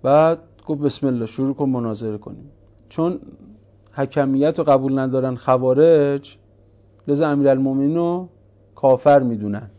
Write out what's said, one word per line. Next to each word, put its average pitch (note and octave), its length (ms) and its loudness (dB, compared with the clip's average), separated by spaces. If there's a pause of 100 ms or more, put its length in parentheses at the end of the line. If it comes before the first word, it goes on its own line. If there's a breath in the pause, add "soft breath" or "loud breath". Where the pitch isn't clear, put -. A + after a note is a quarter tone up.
بعد D#3 360 2 (280)
گفت D3 140 -6
بسم C#3+ 260 -2
الله A#2+ 200 -2
شروع C3+ 280 -4
کن C#3 140 -2
مناظره A2 500 -6
کنیم، - 320 -18 (380)
چون E3+ 300 -4 (760)
حکمیت C#3 680 -2
رو D#3+ 60 -2
قبول C3+ 340 2
ندارن C3 360 -2
خوارج، C#3 1040 2 (720)
لذا D3 200 0
امیرالمومنین C#3 680 0
رو F3 320 -4 (460)
کافر C3+ 480 4
می‌دونن. G#2+ 560 -6